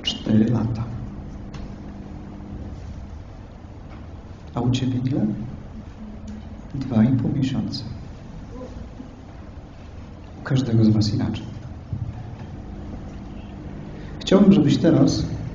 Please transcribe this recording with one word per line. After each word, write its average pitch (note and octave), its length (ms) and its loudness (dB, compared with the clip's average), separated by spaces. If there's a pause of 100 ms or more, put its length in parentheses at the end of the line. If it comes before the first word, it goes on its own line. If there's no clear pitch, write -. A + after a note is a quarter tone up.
Cztery - 460 4
lata. - 340 2 (3750)
A A#2+ 60 2
u B2 100 4
ciebie A#2 340 2
ile? C#3 200 4 (1500)
Dwa A2+ 280 4
i A#2+ 40 8
pół C3 240 4
miesiąca. A#2 520 0 (2500)
U - 20 -12
każdego A2+ 420 4
z G#2+ 40 10
was G#2 240 6
inaczej. - 320 0 (2750)
Chciałbym, F#3+ 340 8
żebyś - 240 8
teraz C3+ 480 6 (300)